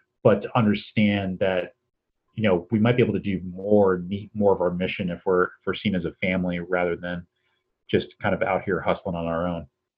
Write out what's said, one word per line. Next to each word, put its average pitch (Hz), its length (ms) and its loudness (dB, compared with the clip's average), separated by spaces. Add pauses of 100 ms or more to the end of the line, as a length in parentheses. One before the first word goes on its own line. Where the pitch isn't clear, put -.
(240)
but 104 180 4
to - 160 -2
understand 101 800 0
that, 92 360 -2 (600)
you 110 100 -4
know, 92 260 2
we 113 80 2
might 120 180 4
be 123 60 4
able 101 120 2
to 92 60 -4
do 95 240 -4
more 95 500 2
and 90 140 -6
meet 101 260 -8
more 101 180 4
of 92 80 0
our 90 100 2
mission 90 400 -4
if 85 160 -8
we're, 90 180 4
if - 60 -2 (160)
we're 95 80 -2
seen 101 200 -2
as 87 100 -2
a 78 80 -6 (100)
family 90 380 -2
rather 90 340 -2
than 87 320 -8 (640)
just - 160 0 (160)
kind 98 120 0
of 87 80 -4
out 95 220 -2
here 90 160 -2
hustling 92 360 -4
on 85 100 -4
our 82 200 -2
own. 85 200 -6 (320)